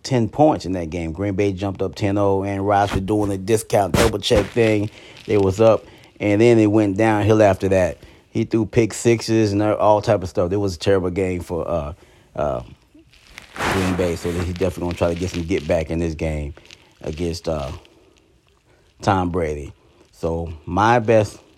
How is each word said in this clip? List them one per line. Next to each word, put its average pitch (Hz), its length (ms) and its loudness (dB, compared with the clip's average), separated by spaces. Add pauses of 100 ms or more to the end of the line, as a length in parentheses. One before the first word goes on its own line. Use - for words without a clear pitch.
ten 117 260 0
points 143 360 2
in 87 80 -6
that 85 160 -6
game. 82 220 -6
Green 98 220 -4
Bay 101 200 0
jumped 95 280 -6
up 95 140 -6
ten 101 220 -2
oh. 98 260 0
Aaron 98 180 -4
Rodgers 101 400 0
doing 104 300 -2
a 98 60 -4
discount 98 580 0
double 110 240 2
check 104 260 0
thing. 107 460 0 (340)
They 110 120 2
was 98 220 2
up, 110 260 6 (340)
and 104 200 2
then 117 200 6
it 107 80 6
went 104 300 2
downhill 107 440 4
after 98 280 4
that. 90 280 2 (320)
He 113 140 -2
threw 110 240 -2
pick 113 260 2
sixes 113 600 2
and 101 100 2
all 107 400 2
type 104 180 2
of 92 80 -6
stuff. 90 220 -2
It 101 60 0
was 101 180 -2
a 80 40 -14
terrible 98 300 2
game 90 320 -2
for, 82 260 -6
uh, 78 260 -4 (420)
uh, 69 260 -4 (920)
Green 92 400 -2
Bay, 87 200 0
so 87 160 -6
he's 87 220 -4
definitely 87 280 -4
gonna 87 120 -4
try 85 200 -2
to 85 60 -6
get 90 120 -4
some 87 120 -6
get 82 240 -4
back 82 220 -2
in 82 80 -4
this 82 160 -4
game 76 400 -6 (480)
against, 82 480 -6
uh, 73 220 -6 (1300)
Tom 92 300 0
Brady. 78 420 -6 (380)
So 82 420 -6 (120)
my 104 340 2
best 107 400 2 (180)